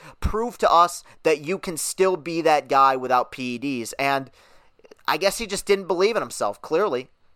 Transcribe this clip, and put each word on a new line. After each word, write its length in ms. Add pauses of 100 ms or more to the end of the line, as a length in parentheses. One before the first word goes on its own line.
(200)
prove 380
to 120
us 320 (200)
that 180
you 180
can 200
still 400
be 240
that 260
guy 260
without 380
P 220
E 40
Ds." 360
And 360 (800)
I 80
guess 220
he 80
just 180
didn't 220
believe 280
in 80
himself, 380
clearly. 480 (280)